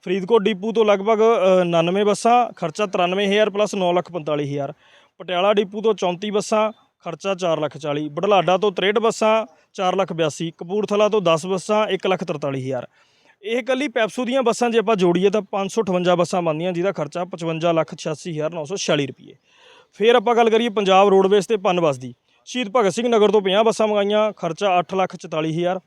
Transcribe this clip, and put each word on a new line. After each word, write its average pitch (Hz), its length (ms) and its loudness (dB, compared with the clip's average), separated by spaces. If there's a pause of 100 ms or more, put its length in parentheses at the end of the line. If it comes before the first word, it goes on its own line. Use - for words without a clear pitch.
ਫਰੀਦਕੋਟ 190 400 0
ਡਿਪੂ 208 300 -2
ਤੋਂ 226 120 2
ਲਗਭਗ, 208 360 2
ਅ, 190 400 4
ਉਣਾਨਵੇਂ 175 440 0
ਬੱਸਾਂ, 226 480 2
ਖਰਚਾ 185 340 -4
ਤਰਾਨਵੇਂ 190 420 -2
ਹਜ਼ਾਰ 208 220 2
ਪਲੱਸ 208 240 -2
ਨੌ 180 180 0
ਲੱਖ 175 200 -2
ਪੰਤਾਲੀ 151 380 -4
ਹਜ਼ਾਰ, 139 220 -6 (460)
ਪਟਿਆਲਾ 185 360 0
ਡਿਪੂ 208 260 -2
ਤੋਂ 214 140 0
ਚੌਂਤੀ 180 360 -2
ਬੱਸਾਂ, 214 420 0 (320)
ਖਰਚਾ 175 300 -6
ਚਾਰ 165 260 -2
ਲੱਖ 147 180 -4
ਚਾਲੀ, 147 300 -6
ਬੁਢਲਾਡਾ 180 500 2
ਤੋਂ 196 140 0
ਤਰੇਹਠ 196 260 -2
ਬੱਸਾਂ, 220 480 0 (260)
ਚਾਰ 185 240 -2
ਲੱਖ 190 160 -2
ਬਿਆਸੀ, 160 460 -4
ਕਪੂਰਥਲਾ 208 500 0
ਤੋਂ 208 120 0
ਦਸ 165 260 2
ਬੱਸਾਂ, 208 420 -2
ਇੱਕ 190 180 -4
ਲੱਖ 185 180 -2
ਤਰਤਾਲੀ 143 400 -6
ਹਜ਼ਾਰ। 127 240 -6 (540)
ਇਹ 226 160 -4
ਇਕੱਲੀ 262 300 -2
ਪੈਪਸੂ 226 360 -2
ਦੀਆਂ 254 180 0
ਬੱਸਾਂ 233 280 0
ਜੇ 226 80 2
ਆਪਾਂ 214 180 2
ਜੋੜੀਏ 180 340 2
ਤਾਂ 208 120 -2
ਪੰਜ 196 300 -6
ਸੌ 226 100 0
ਅਠਵੰਜਾ 180 320 2
ਬੱਸਾਂ 175 280 0
ਬਣਦੀਆਂ, 165 300 -2
ਜਿਹਦਾ 175 200 -2
ਖਰਚਾ 165 320 -8
ਪਚਵੰਜਾ 165 480 -2
ਲੱਖ 160 220 0
ਛਿਆਸੀ 160 380 -8
ਹਜ਼ਾਰ 151 220 -4
ਨੌ 160 100 -8
ਸੌ 175 120 -8
ਛਿਆਲੀ 147 300 0
ਰੁਪਈਏ। - 280 -16 (580)
ਫਿਰ 233 220 4
ਆਪਾਂ 233 200 2
ਗੱਲ 226 160 4
ਕਰੀਏ 226 180 2
ਪੰਜਾਬ 196 400 4
ਰੋਡਵੇਜ਼ 190 400 4
ਤੇ 226 80 0
ਪਨ 185 240 0
ਬੱਸ 147 180 0
ਦੀ, 123 160 -14 (300)
ਸ਼ਹੀਦ 247 320 -6
ਭਗਤ 202 160 2
ਸਿੰਘ 214 160 -4
ਨਗਰ 208 220 4
ਤੋਂ 214 100 4
ਪੰਜਾਹ 196 240 2
ਬੱਸਾਂ 220 240 2
ਮੰਗਾਈਆਂ, 208 440 0
ਖਰਚਾ 180 460 -2
ਅੱਠ 175 160 -4
ਲੱਖ 185 220 -2
ਚੁਤਾਲੀ 160 420 -6
ਹਜ਼ਾਰ। 180 280 -2